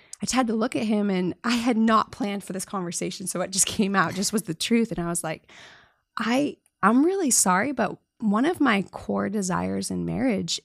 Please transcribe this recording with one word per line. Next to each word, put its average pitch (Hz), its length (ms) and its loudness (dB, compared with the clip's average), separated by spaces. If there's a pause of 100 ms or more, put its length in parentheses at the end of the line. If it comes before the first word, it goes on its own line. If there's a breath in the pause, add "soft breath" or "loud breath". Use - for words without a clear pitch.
(220 loud breath)
I 202 40 -4
just - 80 -2
had 254 120 2
to 220 80 0
look 233 220 0
at 247 80 -2
him, 208 260 0
and 185 320 0
I 233 140 0
had 233 200 2
not 220 360 4
planned 202 320 -6
for - 80 -8
this 190 120 -8
conversation. 180 640 -6
So 180 140 -4
what 185 100 -4
just 190 160 0
came 196 300 0
out 165 180 2
just 190 180 -2
was 202 120 0
the 165 100 -6
truth. 226 380 0
And 170 120 -4
I 170 40 -4
was 170 160 -4
like, - 260 -8 (640 loud breath)
"I, 247 420 0 (260)
I'm 240 200 6
really 359 280 2
sorry, 202 400 2
but 214 240 -4 (220)
one 220 280 2
of 359 160 0
my 214 180 4
core 202 480 -4
desires 190 640 -2
in 180 160 -4
marriage 185 580 -2